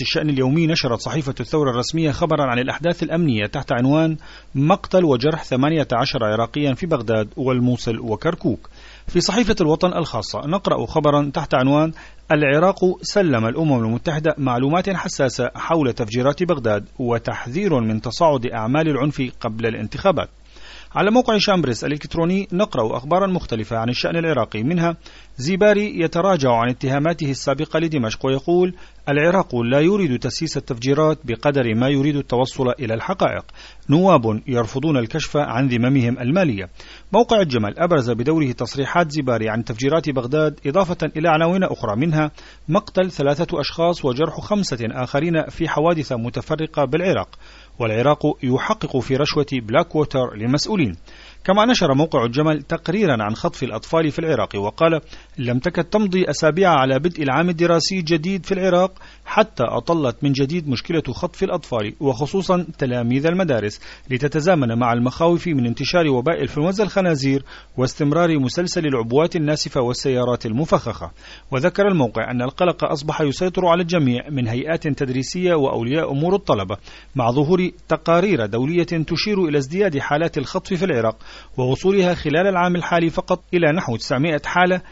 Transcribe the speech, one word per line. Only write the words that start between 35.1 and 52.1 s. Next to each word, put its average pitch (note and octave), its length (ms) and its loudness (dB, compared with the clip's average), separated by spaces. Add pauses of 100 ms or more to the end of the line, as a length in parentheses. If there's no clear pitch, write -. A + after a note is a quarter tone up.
عن C3+ 300 0
ذممهم B2 520 2
المالية". B2 500 0 (440)
موقع A3+ 280 4
الجمل A#2+ 380 0
أبرز D#3 320 2
بدوره C#3 400 0
تصريحات C#3 600 -2
زيباري B2 380 -2
عن A2+ 140 -2
تفجيرات C#3+ 460 -2
بغداد، D3 560 -2
إضافة E3+ 520 -2
إلى D#3 120 0
عناوين E3 340 2
أخرى، A#2+ 320 -2
منها: D3+ 360 0 (380)
"مقتل F#3 420 0
ثلاثة D3 500 -2
أشخاص E3 440 0
وجرح C3 340 -2
خمسة F#3+ 420 -2
آخرين C3 520 -2 (160)
في E3 200 -4
حوادث D#3 420 0
متفرقة C3+ 760 -4
بالعراق." D3 440 0 (500)
والعراق B2 640 0
يحقق C3 540 -2
في C3 180 -2
رشوة C#3 380 0
بلاك B2+ 420 0
ووتر C3 420 0
لمسؤولين. D3 440 0 (640)
كما G#3 220 4
نشر F#3 280 4
موقع C#3 320 2